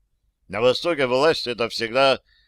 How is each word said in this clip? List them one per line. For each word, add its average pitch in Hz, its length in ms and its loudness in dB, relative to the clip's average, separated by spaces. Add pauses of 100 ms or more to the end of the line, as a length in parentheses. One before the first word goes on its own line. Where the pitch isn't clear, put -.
(480)
На 101 140 -4
Востоке 135 440 0
власть — 135 400 0
это 117 220 -4
всегда 120 520 0 (260)